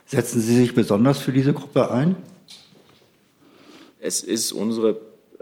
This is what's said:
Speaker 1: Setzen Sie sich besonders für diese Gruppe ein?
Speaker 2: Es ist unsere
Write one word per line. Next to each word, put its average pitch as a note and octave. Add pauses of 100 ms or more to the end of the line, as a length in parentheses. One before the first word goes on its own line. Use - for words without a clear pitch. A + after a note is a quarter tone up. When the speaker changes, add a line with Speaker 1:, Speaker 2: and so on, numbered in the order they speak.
Speaker 1:
Setzen A#2+
Sie A#2
sich B2
besonders A#2
für -
diese C3+
Gruppe -
ein? D3 (1800)
Speaker 2:
Es -
ist -
unsere A2 (400)